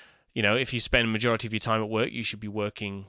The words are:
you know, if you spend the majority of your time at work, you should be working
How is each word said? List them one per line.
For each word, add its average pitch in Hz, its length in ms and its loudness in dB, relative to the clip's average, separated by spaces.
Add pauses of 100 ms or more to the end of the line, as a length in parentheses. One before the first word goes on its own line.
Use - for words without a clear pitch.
(340)
you 117 100 0
know, 104 120 6
if 127 180 0
you 120 80 0
spend 120 260 4
the 113 40 0
majority 113 360 0
of 107 60 -8
your 110 60 0
time 110 220 0
at 107 80 -4
work, 110 220 0
you 113 120 -6
should 107 180 -4
be 107 80 -8
working 101 600 -6